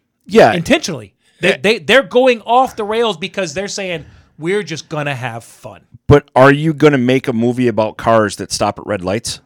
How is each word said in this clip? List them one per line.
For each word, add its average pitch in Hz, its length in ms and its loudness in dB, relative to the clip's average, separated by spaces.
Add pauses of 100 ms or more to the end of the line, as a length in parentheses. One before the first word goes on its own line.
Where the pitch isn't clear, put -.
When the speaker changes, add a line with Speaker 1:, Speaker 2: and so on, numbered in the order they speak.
(260)
Speaker 1:
Yeah. 185 280 6
Speaker 2:
Intentionally. 170 600 -4 (260)
They, 185 100 0
Speaker 1:
Yeah. - 120 -2
Speaker 2:
they, 208 160 0
they're 196 240 2
going 240 400 0
off 247 340 0
the 214 80 -8
rails 220 340 -2
because 185 360 -8
they're 196 140 -8
saying, 180 380 -10 (320)
"We're 190 240 -4
just 156 260 -12
gonna 147 260 -6
have 117 300 -10
fun." - 380 -20 (240)
Speaker 1:
But 143 280 4
are 135 180 8
you 156 200 0
gonna 147 260 4
make 127 300 0
a 131 40 -2
movie 120 360 0
about 110 300 -2
cars 110 380 2
that 95 140 -12
stop 104 280 -4
at - 80 -16
red 98 160 -6
lights? 95 440 -6